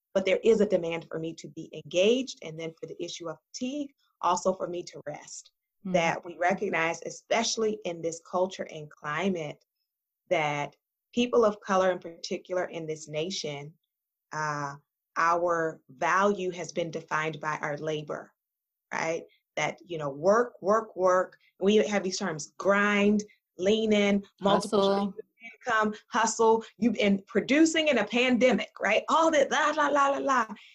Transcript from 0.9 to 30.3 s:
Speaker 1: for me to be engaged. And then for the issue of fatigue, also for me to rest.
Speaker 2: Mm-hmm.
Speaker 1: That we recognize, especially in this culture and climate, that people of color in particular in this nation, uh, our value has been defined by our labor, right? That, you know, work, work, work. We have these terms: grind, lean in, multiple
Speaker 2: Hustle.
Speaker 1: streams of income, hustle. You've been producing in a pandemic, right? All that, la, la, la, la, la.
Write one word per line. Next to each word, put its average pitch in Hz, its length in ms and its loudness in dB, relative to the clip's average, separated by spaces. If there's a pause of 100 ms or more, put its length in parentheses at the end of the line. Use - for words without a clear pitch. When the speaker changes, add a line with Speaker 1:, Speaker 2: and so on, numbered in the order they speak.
Speaker 1:
for 160 80 -6
me 165 160 -6
to - 140 -14
be 160 200 -16 (160)
engaged. 214 580 2
And 156 140 -12
then 160 220 -10
for 160 80 -12
the - 160 -14
issue 170 260 -10
of 160 80 -10 (160)
fatigue, 277 360 -6 (320)
also 185 320 0
for 185 140 -8
me 175 160 -8
to - 220 -18
rest. - 460 -16 (340)
Speaker 2:
Mm-hmm. 185 80 -4
Speaker 1:
That 165 320 0
we 175 140 -12
recognize, 175 680 0
especially 214 800 -2
in 170 160 -6
this 160 180 -6 (100)
culture 185 440 -2
and 151 160 -14
climate, 156 720 -4 (680)
that 147 440 0 (380)
people 240 320 2
of 208 160 0
color 185 300 2
in 180 80 -4
particular 180 680 -6
in 165 220 -8
this 156 200 -10
nation, 151 640 -6 (600)
uh, 147 400 -4 (420)
our 165 640 2 (180)
value 185 540 2
has 170 200 -8
been 165 200 -4
defined 156 480 -6
by 151 220 -6
our 147 160 -4
labor, 151 540 -8 (640)
right? 165 300 -4 (320)
That, 151 300 -4
you 175 120 -8
know, 147 120 -6
work, 196 520 2
work, 220 340 0
work. 185 420 2 (220)
We 202 180 4
have 208 260 2
these 185 140 -4
terms: 160 400 -6
grind, 202 680 4 (340)
lean 214 360 2
in, 202 300 4 (180)
multiple 202 400 2
Speaker 2:
Hustle. 196 140 4
Speaker 1:
streams 202 240 -2
of - 60 -12 (420)
income, 214 260 2 (180)
hustle. 226 520 2 (140)
You've 220 180 2
been 202 320 2
producing 302 600 4
in 277 120 4
a 202 40 2
pandemic, 240 640 2 (120)
right? 202 280 2
All 320 220 4
that, 294 200 4
la, 294 200 2
la, 302 160 0
la, 277 220 4
la, 277 80 0
la. 269 280 2 (300)